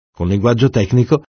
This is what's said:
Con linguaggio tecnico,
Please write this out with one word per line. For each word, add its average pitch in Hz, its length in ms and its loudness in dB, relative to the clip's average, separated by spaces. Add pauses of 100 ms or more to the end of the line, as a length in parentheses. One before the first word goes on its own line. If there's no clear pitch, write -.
(100)
Con - 160 -8
linguaggio 113 440 0
tecnico, 123 520 0 (140)